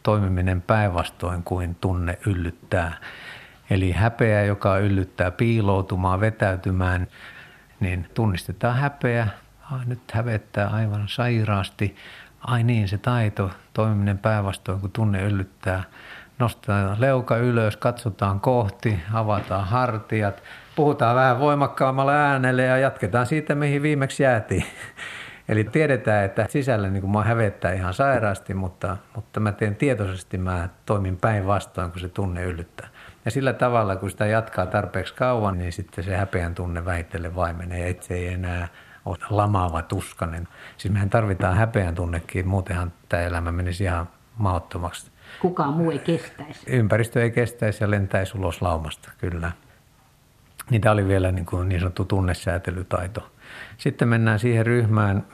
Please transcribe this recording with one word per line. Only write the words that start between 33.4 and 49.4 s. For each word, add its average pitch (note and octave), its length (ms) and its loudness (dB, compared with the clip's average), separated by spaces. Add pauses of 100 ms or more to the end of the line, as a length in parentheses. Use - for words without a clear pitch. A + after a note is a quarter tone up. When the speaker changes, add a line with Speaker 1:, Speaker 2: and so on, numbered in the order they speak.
Speaker 1:
tavalla, A2+ 440 2
kun F#2+ 140 -4
sitä G#2+ 160 -2
jatkaa G#2+ 400 0
tarpeeksi F#2+ 480 -4
kauan, A2 440 0
niin F2+ 140 -4
sitten - 320 -10
se F#2+ 120 -4
häpeän F2 380 -2
tunne F2 300 -6
vähitellen E2+ 500 -6
vaimenee F2 460 -4
ja F2 80 -4
itse F2+ 260 -6
ei F2+ 140 -4
enää F2+ 400 -6 (360)
ole F#2 140 -8 (120)
lamaava F#2+ 520 2
tuskanen. F2 640 -6 (280)
Siis G2+ 160 -4
mehän G2+ 180 2
tarvitaan G2 460 2
häpeän G#2 380 2
tunnekin, F2 540 -4
muutenhan F2+ 440 -2 (160)
tää F2 140 0
elämä E2+ 300 -2
menisi F2+ 320 -2
ihan F2 240 -2 (280)
mahdottomaksi. F2+ 760 -4 (280)
Speaker 2:
Kukaan E3 340 0
muu E3 160 2
ei C#3+ 80 -4
kestäisi. - 680 -6
Speaker 1:
Ympäristö A2+ 560 2
ei A#2 80 4
kestäisi A2+ 540 0
ja G2+ 60 2
lentäisi G2 480 0
ulos F#2 240 -4
laumasta, D#2+ 560 -4
kyllä. E2+ 340 -4 (1200)